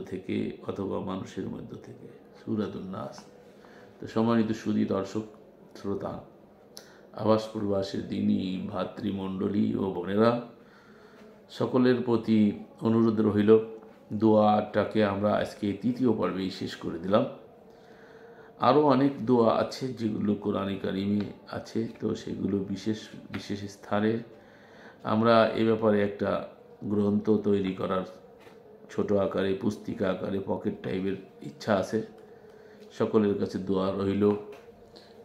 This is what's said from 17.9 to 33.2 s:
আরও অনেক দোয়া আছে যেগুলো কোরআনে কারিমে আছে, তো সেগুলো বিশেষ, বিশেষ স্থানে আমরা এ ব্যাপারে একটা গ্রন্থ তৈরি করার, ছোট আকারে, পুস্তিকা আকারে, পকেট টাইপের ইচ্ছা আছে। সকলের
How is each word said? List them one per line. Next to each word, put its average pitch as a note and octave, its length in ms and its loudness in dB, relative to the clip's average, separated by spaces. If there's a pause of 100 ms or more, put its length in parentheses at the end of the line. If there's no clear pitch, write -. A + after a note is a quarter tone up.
আরও C3 260 6
অনেক C3+ 400 2
দোয়া A#2 300 6
আছে B2+ 380 -4
যেগুলো G#2+ 420 -2
কোরআনে G2 400 -4
কারিমে G2 500 -2 (260)
আছে, A2 360 -6 (120)
তো - 160 -2
সেগুলো - 420 -4
বিশেষ, G2+ 420 -4 (340)
বিশেষ G2+ 260 -8 (120)
স্থানে G#2+ 400 -2 (920)
আমরা A2+ 320 4 (120)
এ A2 180 0
ব্যাপারে G#2+ 380 4
একটা G2 460 -2 (340)
গ্রন্থ G#2 460 2
তৈরি G2+ 440 2
করার, F#2 320 -2 (840)
ছোট G2 240 -2
আকারে, F#2+ 380 0 (100)
পুস্তিকা G#2 500 -2
আকারে, F#2+ 340 -4
পকেট G#2 380 -4
টাইপের F#2+ 320 -4 (260)
ইচ্ছা - 340 -2
আছে। - 240 0 (1000)
সকলের G#2+ 400 2